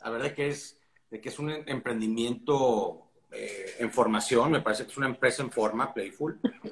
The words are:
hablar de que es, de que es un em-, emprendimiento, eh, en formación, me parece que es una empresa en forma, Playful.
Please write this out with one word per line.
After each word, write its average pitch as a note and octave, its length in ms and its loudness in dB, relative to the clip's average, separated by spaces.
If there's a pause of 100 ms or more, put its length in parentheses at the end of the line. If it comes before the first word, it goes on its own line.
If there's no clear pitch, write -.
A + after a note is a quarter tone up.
hablar A#2 220 -4
de C#3+ 120 -2
que C#3+ 140 0
es, - 320 -8 (300)
de A2 100 -10
que C3 80 -10
es A#2 100 -12
un D3 120 -2
em-, D3+ 160 -6
emprendimiento, A#2+ 1400 0 (200)
eh, - 480 -10
en A#2 140 -2
formación, A#2 580 4
me D3+ 100 4
parece A2 240 -2
que - 60 -18
es - 60 -16
una C3+ 100 0
empresa B2+ 360 2
en A#2+ 100 -4
forma, A2+ 420 0
Playful. A#2+ 460 -6 (320)